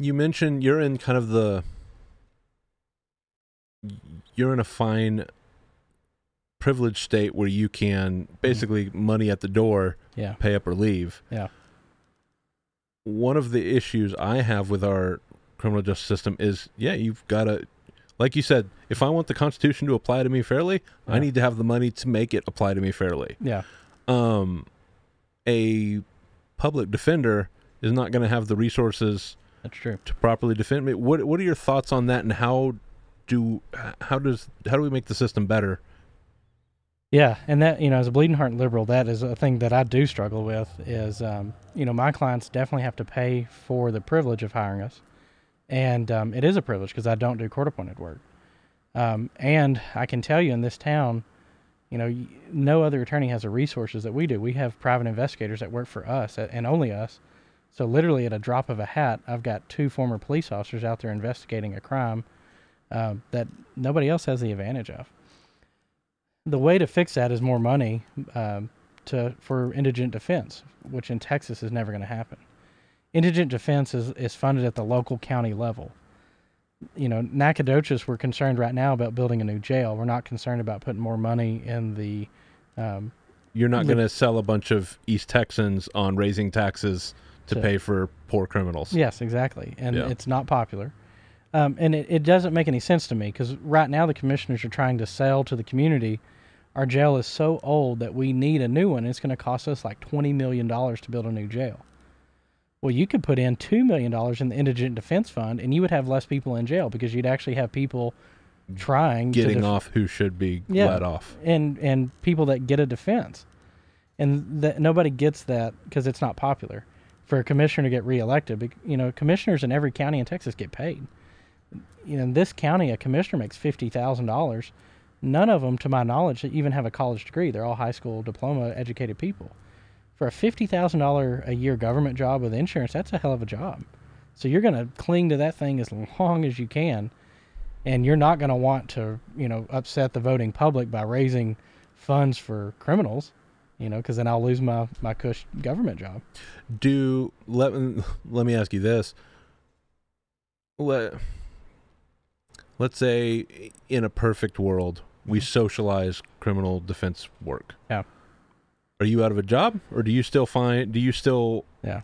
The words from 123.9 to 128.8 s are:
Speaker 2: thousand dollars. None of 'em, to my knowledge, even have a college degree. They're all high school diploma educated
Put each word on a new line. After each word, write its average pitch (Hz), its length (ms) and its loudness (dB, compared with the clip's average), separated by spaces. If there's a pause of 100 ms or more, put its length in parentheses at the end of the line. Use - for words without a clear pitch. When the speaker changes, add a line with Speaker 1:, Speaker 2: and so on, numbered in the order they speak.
Speaker 2:
thousand 123 360 -2
dollars. 120 440 -2 (520)
None 156 280 4
of 156 140 4
'em, 127 140 0
to 143 100 -4
my 131 160 2
knowledge, 131 400 0
even 143 280 0
have 131 140 -2
a 110 40 -4
college 123 340 -4
degree. 165 260 -2
They're 107 140 -4
all 117 100 -2
high 117 160 -4
school 113 320 -8
diploma 120 540 -4
educated 120 420 -6